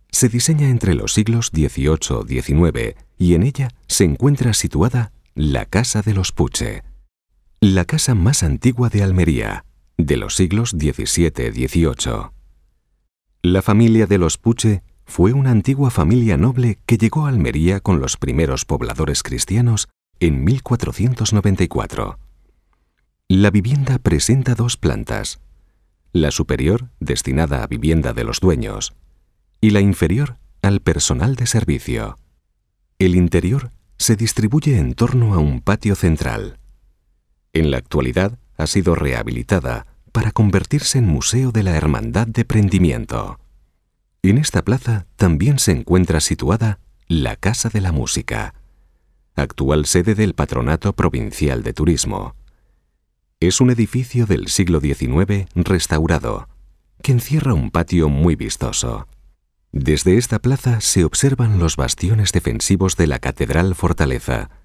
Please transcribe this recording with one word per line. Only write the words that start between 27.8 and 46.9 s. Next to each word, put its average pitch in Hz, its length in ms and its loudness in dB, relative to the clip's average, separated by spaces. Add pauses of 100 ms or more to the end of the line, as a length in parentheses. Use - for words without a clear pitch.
de 117 140 -6
los 117 160 -6
dueños 110 520 -2 (680)
y 110 80 4
la 104 100 4
inferior 101 580 0 (240)
al 98 200 2
personal 101 540 0
de 120 100 -4
servicio. 117 720 -2 (800)
El 90 180 2
interior 90 560 0 (260)
se 113 200 2
distribuye 113 600 0
en 64 160 0
torno 117 420 2
a - 20 2
un 71 240 2
patio 101 340 0
central. 69 640 -2 (960)
En 78 180 2
la 64 60 -2
actualidad 73 600 -2 (200)
ha 78 100 -4
sido 87 280 0
rehabilitada 60 920 -4 (240)
para 110 200 -2
convertirse 104 640 0
en 120 100 2
Museo 113 460 0
de 107 100 2
la 87 140 0
Hermandad 107 500 -2
de 113 160 -2
Prendimiento. 82 960 0 (840)
En 101 160 4
esta 147 280 0
plaza 110 400 -2 (100)
también 95 440 2
se - 120 0
encuentra 85 480 2
situada 101 640 -2 (260)